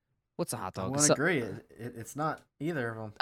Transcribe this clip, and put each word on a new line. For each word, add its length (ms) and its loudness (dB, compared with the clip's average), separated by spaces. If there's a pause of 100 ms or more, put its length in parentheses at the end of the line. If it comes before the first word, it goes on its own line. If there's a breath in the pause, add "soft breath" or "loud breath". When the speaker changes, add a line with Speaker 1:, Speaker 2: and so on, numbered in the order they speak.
(360)
Speaker 1:
what's 160 -2
a 60 -2
hot 200 -6
Speaker 2:
I 40 -2
Speaker 1:
dog? 100 0
Speaker 2:
wanna 120 4
Speaker 1:
So 100 8
Speaker 2:
agree. 240 4
It, 280 -4 (140)
it, 160 -8
it's 220 -12
not 240 -2 (180)
either 300 -2
of 80 -6
'em. 240 -8